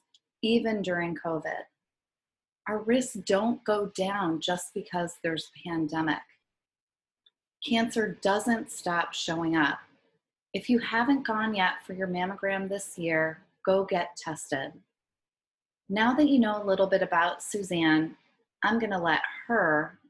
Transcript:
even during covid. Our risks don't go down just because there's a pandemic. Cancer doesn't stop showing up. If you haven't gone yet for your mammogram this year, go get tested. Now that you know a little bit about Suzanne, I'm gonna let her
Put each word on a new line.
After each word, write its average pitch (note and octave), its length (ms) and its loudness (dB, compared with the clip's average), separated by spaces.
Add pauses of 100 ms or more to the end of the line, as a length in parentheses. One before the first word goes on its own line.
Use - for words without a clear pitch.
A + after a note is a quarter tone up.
(420)
even A3 380 2
during F3 360 -2
covid. D#3+ 460 -6 (1080)
Our G#3+ 140 -4
risks B3 320 0
don't G#3+ 500 0
go G#3 320 -2
down F#3+ 440 -2
just F3+ 340 -4
because F3 500 -6
there's D#3+ 240 -4
a - 200 -16
pandemic. D#3+ 540 -2 (1500)
Cancer A3+ 540 0
doesn't G#3+ 480 0
stop E3+ 420 -2
showing E3 440 -2
up. D3 240 2 (720)
If G3 160 -8
you B3 100 4
haven't A#3+ 480 2
gone A3 280 -2
yet F#3 200 2 (100)
for F#3+ 100 -12
your F#3+ 140 -4
mammogram G3 600 -2
this G3 280 -6
year, D#3+ 440 0 (240)
go F#3+ 200 4
get F3 320 -2
tested. C#3+ 560 -6 (1160)
Now A3 260 2
that D4 140 6
you C4+ 120 6
know G#3+ 200 2
a G3+ 60 -6
little F#3+ 220 4
bit F#3+ 140 2
about F3 420 0
Suzanne, E3 720 2 (480)
I'm A3+ 160 2
gonna G3+ 200 -2
let E3 200 2 (260)
her D#3+ 640 0